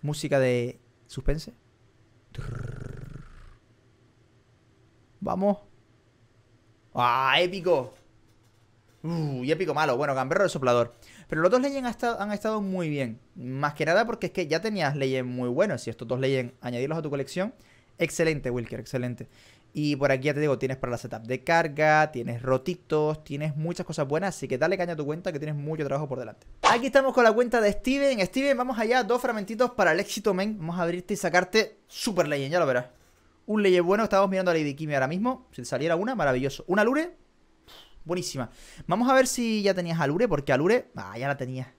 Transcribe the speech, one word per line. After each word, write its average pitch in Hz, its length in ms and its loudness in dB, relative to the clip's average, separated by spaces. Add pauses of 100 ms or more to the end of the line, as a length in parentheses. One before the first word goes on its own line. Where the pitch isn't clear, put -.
Música 147 380 0
de 123 400 2 (280)
suspense. - 460 -2 (3750)
Vamos. 196 380 0 (1400)
¡Ah, 127 460 2
épico! 175 540 0 (1080)
Uh, 156 420 -4
y 131 80 0
épico 165 220 0
malo. 143 240 2
Bueno, 143 160 0
gamberro 131 300 2
de 180 60 2
soplador. 120 440 2 (340)
Pero 156 140 -2
los 175 80 6
dos 247 120 4
Legend 277 240 -2
han 240 60 -2
estado, 233 300 -2
han 208 100 -4
estado 214 300 -2
muy 185 280 -4
bien. 135 300 -4 (160)
Más 135 380 -4
que 151 120 -2
nada 185 200 4
porque 220 220 -6
es - 60 -6
que 175 140 -4
ya 156 140 0
tenías 185 340 -2
Legend 131 340 -2
muy 123 200 -4
buenos. 151 380 0
Y - 20 -8
estos 113 180 -10
dos 127 120 -2
Legend, 131 420 0
añadirlos 127 360 -4
a 165 40 -6
tu 151 80 -6
colección. 143 440 -6 (440)
Excelente, 160 520 0
Wilker, 120 300 -6
excelente. 123 480 -6 (440)
Y 147 240 0
por 135 160 2
aquí 131 140 0
ya 147 80 2
te 139 60 -2
digo, 147 180 2
tienes 135 200 -2
para 123 140 -4
la 120 60 -2
setup 113 260 -10
de 127 200 -6
carga, 156 680 4
tienes 117 300 -6
rotitos, 151 800 0
tienes 147 320 -6
muchas 165 300 -4
cosas 151 220 -4
buenas. 160 280 -2
Así 135 120 -10
que 131 100 -2
dale 160 200 2
caña 175 160 -2
a - 20 -6
tu 151 100 -4
cuenta 160 260 -4
que 151 80 -6
tienes 151 160 -6
mucho 151 300 -4
trabajo 139 220 -2
por 127 120 -6
delante. 110 280 -14 (160)
Aquí 233 240 4
estamos 269 260 4
con 254 100 6
la 226 80 8
cuenta 233 300 2
de 208 100 4
Steven. 254 540 0
Steven, 269 320 0
vamos 247 220 -2
allá, 240 240 2
dos 240 180 0
fragmentitos 233 500 -2
para 180 200 4
el 165 80 2
éxito, 202 340 -2
men. 208 240 -2
Vamos 170 220 -6
a 180 40 2
abrirte 175 300 -2
y 190 40 -4
sacarte 180 600 2 (100)
Super 180 400 0
Legend, 139 240 -2
ya 175 80 2
lo 170 60 4
verás. 123 220 0 (580)
Un 214 180 2
Legend 180 220 6
bueno, 208 180 4
estábamos 196 280 4
mirando 190 200 0
a - 20 4
Lady 151 200 0
Kimi 151 220 -4
ahora 131 120 2
mismo. 220 440 -4
Si - 100 -14
te 120 40 -10
saliera 151 300 0
una, 214 200 -2
maravilloso. 135 520 0
¿Una 190 140 4
Alure? 294 340 2 (920)
Buenísima. 156 440 -4 (380)
Vamos 220 200 2
a 269 60 6
ver 262 140 4
si 226 340 -2
ya 196 120 4
tenías 165 260 -4
Alure, 160 280 2
porque 147 240 0
Alure, 170 440 2
ah, 95 220 -12
ya 127 100 -6
la 139 100 -2
tenías. 127 300 -8 (120)